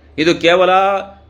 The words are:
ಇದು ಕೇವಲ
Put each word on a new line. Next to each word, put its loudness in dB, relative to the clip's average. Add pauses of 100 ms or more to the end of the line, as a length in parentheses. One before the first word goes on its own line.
(180)
ಇದು -2
ಕೇವಲ 2 (600)